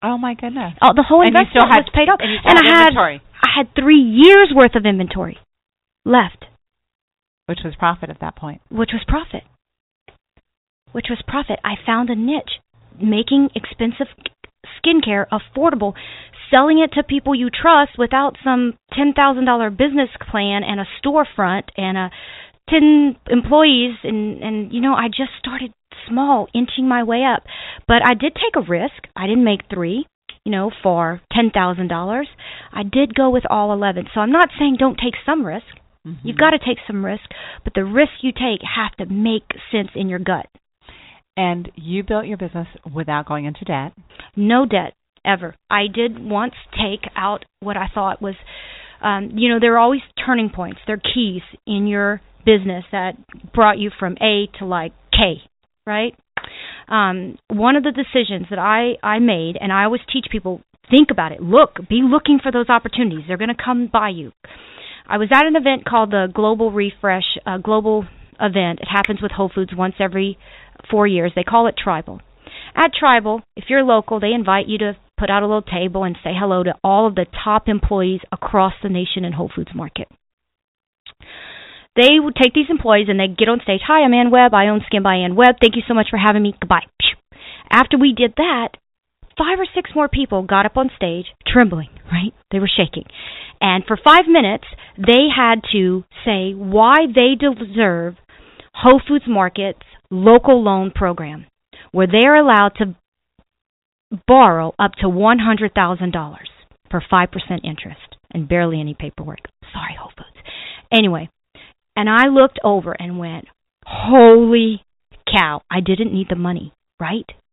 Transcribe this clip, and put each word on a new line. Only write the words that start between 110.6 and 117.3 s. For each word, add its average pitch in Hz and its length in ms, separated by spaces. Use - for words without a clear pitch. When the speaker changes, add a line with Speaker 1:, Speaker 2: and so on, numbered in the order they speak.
Speaker 2:
Anyway, 185 380
and 208 140
I 240 180
looked 269 360
over 190 360
and 175 180
went, 165 300
"Holy 233 1000
cow, 156 300
I 180 80
didn't 190 340
need 190 160
the 185 60
money, 175 380
right?" 175 260